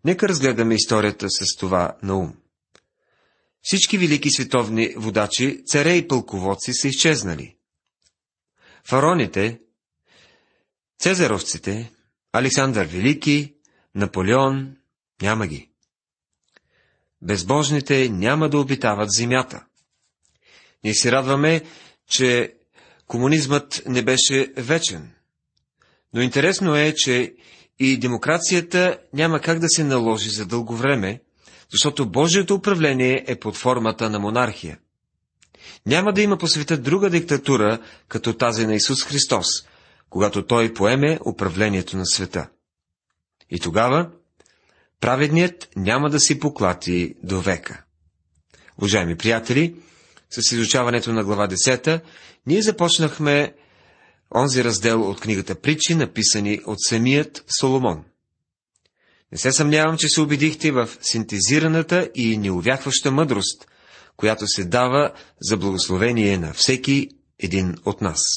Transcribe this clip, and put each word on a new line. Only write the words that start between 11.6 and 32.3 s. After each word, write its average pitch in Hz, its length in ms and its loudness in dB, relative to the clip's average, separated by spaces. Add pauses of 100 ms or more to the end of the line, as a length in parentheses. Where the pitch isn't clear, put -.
Александър 131 540 0
Велики, 143 680 0 (400)
Наполеон, 135 800 0 (460)
няма 107 240 0
ги. 73 240 -12 (1500)
Безбожните 135 840 0
няма 127 400 0
да 147 100 0
обитават 110 540 -2
земята. 120 520 -2 (1200)
Ние 107 100 -2
се 120 180 2
радваме, 139 500 2 (460)
че 123 460 2 (520)
комунизмът 139 800 0
не 123 160 0
беше 131 540 2
вечен. 123 560 -4 (1000)
Но 117 80 -2
интересно 147 560 2
е, 151 180 2
че 123 400 0 (440)
и 131 200 2
демокрацията 170 1000 0 (140)
няма 156 280 0
как 165 180 0
да 165 100 0
се 156 160 2
наложи 113 460 0
за 104 160 -6
дълго 117 300 -4
време, 117 460 -2 (500)
защото 143 380 0
Божието 175 440 2